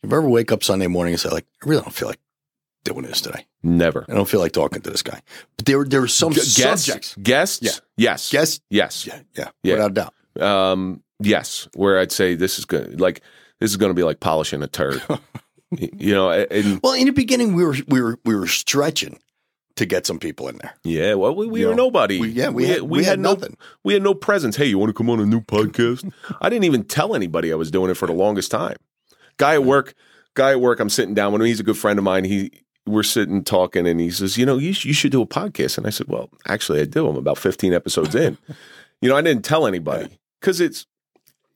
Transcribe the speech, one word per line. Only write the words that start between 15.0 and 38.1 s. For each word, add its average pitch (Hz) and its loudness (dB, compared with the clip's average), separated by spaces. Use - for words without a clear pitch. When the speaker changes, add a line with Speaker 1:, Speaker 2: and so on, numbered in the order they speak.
Speaker 1:
<laughs> - -4
Speaker 2:
Y-, 165 -6
you 101 0
know, 95 2
a-, 92 2
and 101 0
Speaker 1:
Well, 262 2
in 254 2
the 277 4
beginning, 247 0
we 175 2
were, 151 0
we 131 4
were, 120 -2
we 113 2
were 95 -2
stretching, - -2
to 104 0
get 90 -2
some 87 -6
people 73 -8
in 62 -12
there. - -16
Speaker 2:
Yeah, 82 0
well, 101 2
we, 208 -4
we 226 -4
Speaker 1:
You - 2
Speaker 2:
were 226 2
Speaker 1:
know, 240 2
Speaker 2:
nobody. 240 0
Speaker 1:
we, 226 -2
yeah, 170 -2
we 123 -2
Speaker 2:
We - 2
Speaker 1:
had, 180 2
Speaker 2:
had, - -4
we 151 -2
Speaker 1:
we 160 2
Speaker 2:
had 185 2
Speaker 1:
had 190 0
Speaker 2:
no, 180 2
Speaker 1:
nothing. - -10
Speaker 2:
we 202 2
had 196 2
no 196 2
presence. 185 0
"Hey, 143 2
you 101 2
wanna 107 2
come 117 -2
on 117 2
a 104 2
new 113 2
podcast?" 117 0
Speaker 1:
<laughs> - -10
Speaker 2:
I - 2
didn't 220 2
even 135 2
tell 196 -2
anybody 82 -2
I 80 -2
was 80 -4
doing 92 2
it 90 0
for - -4
the 82 -2
longest 95 0
time. 113 -4
Guy 147 4
at 147 4
Speaker 1:
Yeah. 135 2
Speaker 2:
work, 139 2
guy 135 4
at 131 4
work, 120 2
I'm 104 0
sitting 104 0
down 101 2
with 107 2
him. 113 4
He's 113 2
a 107 -4
good 107 0
friend 104 2
of 98 0
mine. 95 2
He, 98 -2
we're 107 2
sitting 101 0
talking, 90 2
and 85 2
he 85 0
says, 92 -4
"You 123 2
know, 135 2
you 160 -2
sh-, 190 -4
you 165 0
should - 0
do 131 2
a 107 0
podcast." - -4
And 110 -6
I 107 -2
said, - -8
"Well, - -6
actually, 80 -2
I 76 2
do. 156 0
I'm 73 -2
about 69 -2
fifteen 92 0
episodes 80 0